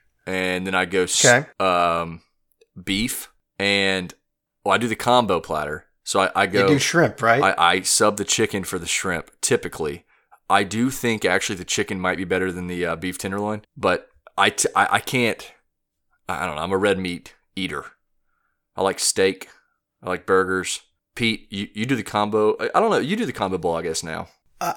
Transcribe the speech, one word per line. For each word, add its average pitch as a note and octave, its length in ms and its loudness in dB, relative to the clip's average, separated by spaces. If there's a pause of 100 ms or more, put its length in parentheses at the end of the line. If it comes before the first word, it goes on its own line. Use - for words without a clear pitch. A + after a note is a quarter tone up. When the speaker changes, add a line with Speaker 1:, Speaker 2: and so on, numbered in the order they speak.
(260)
Speaker 1:
and F#2 400 -2
then F#2+ 80 -2
I F#2 120 2
go F#2 180 2
s-, - 200 0
Speaker 2:
Okay. B2+ 220 6 (140)
Speaker 1:
um, E2+ 600 0 (600)
beef, G2+ 480 -4 (300)
and, G2 540 0 (500)
well, G2+ 100 2
I G#2 60 6
do A#2+ 80 -2
the A2 80 -4
combo A#2 440 2
platter. D2+ 460 -6 (180)
So - 180 0
I, F#2+ 140 2
I G2+ 120 4
go G2 140 2
Speaker 2:
You G2 80 4
do F#2+ 100 4
shrimp, D#3 420 0
right? A2+ 220 4
Speaker 1:
I, F2 300 4
I F#2 80 0
sub G#2 360 2
the G2 80 -6
chicken G#2 380 0
for F2+ 160 -6
the D2 80 -10
shrimp, F2 420 -4 (120)
typically. E2 640 -2 (440)
I G2+ 140 4
do A2 260 -2
think, A2+ 360 -2
actually, F#2+ 320 0
the F2 80 -12
chicken G2+ 340 -2
might F2+ 180 0
be F#2+ 60 -4
better F#2 280 0
than F2+ 160 -8
the, F2 180 -4
uh, E2+ 100 -2
beef F2 240 -6
tenderloin, G#2 420 -6 (160)
but F2+ 300 0 (300)
I, G2 140 6
t-, - 240 0
I, G2 180 4
I G#2 80 4
can't, A#2+ 500 -2 (760)
I, F2+ 160 -6
I - 40 -2
don't D#2 80 -6
know, D2+ 80 -6
I'm F#2 80 -4
a F#2+ 60 4
red G2 200 2
meat F2+ 380 -8 (200)
eater. E2 300 -6 (920)
I F#2+ 40 -2
like F#2+ 180 0
steak. - 480 0 (560)
I F#2 60 -8
like F#2 160 -6
burgers. F#2 560 0 (340)
Pete, A2+ 340 -2
you, G2 240 -6
you G#2+ 120 -4
do B2+ 100 0
the A2 80 -2
combo. G#2+ 560 2
I, A2 160 -4
I - 60 4
don't A3+ 100 2
know. D#3 60 2
You C#3 180 0
do A#3 100 -2
the C3 60 -4
combo F#2+ 260 -2
bowl, E2+ 200 -2
I E2 60 -4
guess, E2 200 -4
now. E2 240 -10 (320)
Speaker 2:
Uh, - 180 -4